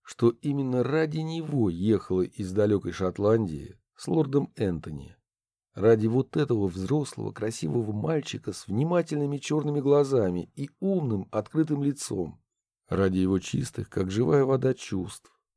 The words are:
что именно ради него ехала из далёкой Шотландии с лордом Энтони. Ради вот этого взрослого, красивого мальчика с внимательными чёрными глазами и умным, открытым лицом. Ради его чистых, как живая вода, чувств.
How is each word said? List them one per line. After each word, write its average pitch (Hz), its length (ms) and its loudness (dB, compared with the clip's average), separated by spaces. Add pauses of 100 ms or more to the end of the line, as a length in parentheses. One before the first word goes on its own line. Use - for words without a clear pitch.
что - 300 2 (100)
именно 135 420 0
ради 151 360 0
него 156 500 0
ехала 92 540 2
из 92 280 -6
далёкой 104 400 2
Шотландии 92 840 0 (180)
с - 120 -14
лордом 143 480 0
Энтони. 80 600 -6 (580)
Ради 110 340 4
вот 127 280 0
этого 120 320 0
взрослого, 101 640 -4
красивого 113 600 -4
мальчика 117 580 -4
с - 160 -14
внимательными 147 720 0
чёрными 147 420 -2
глазами 131 760 4
и 139 140 -10 (120)
умным, 151 500 -2
открытым 147 520 -2
лицом. 113 580 -4 (480)
Ради 92 300 2
его 92 200 2
чистых, - 500 -6
как 95 220 -2
живая 135 320 4
вода, 131 300 2
чувств. - 580 -8 (260)